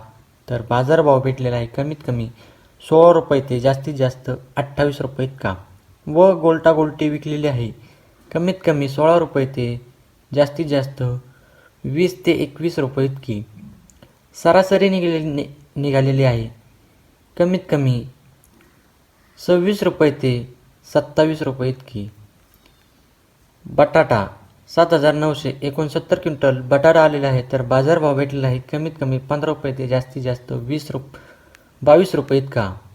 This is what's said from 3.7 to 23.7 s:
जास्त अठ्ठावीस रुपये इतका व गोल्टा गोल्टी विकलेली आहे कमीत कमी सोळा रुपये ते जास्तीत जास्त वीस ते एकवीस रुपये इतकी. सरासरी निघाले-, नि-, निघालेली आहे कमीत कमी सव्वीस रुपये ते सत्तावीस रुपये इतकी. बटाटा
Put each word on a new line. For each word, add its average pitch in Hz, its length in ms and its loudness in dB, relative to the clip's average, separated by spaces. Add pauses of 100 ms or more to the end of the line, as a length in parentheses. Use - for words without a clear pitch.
जास्त 131 360 -2 (260)
अठ्ठावीस 143 440 -2
रुपये 131 260 -6
इतका 110 280 -6 (520)
व 156 260 4
गोल्टा 165 400 2
गोल्टी 151 360 -2
विकलेली 147 380 -4
आहे 120 240 -4 (600)
कमीत 175 240 -2 (100)
कमी 143 240 0
सोळा 151 300 2
रुपये 147 280 0
ते 131 180 -6 (680)
जास्तीत 143 340 0
जास्त 139 360 -2 (840)
वीस 165 300 -2 (120)
ते 175 60 4
एकवीस 151 460 -4
रुपये 135 280 -2
इतकी. 120 360 -8 (960)
सरासरी 190 520 4
निघाले-, 170 360 -2
नि-, 143 220 -4 (300)
निघालेली 135 480 0
आहे 117 240 0 (880)
कमीत 180 240 0 (100)
कमी 131 360 0 (1300)
सव्वीस 180 420 0
रुपये 160 280 2
ते 131 220 -2 (560)
सत्तावीस 156 540 0
रुपये 131 280 -4
इतकी. 104 360 -12 (1600)
बटाटा 135 640 0 (440)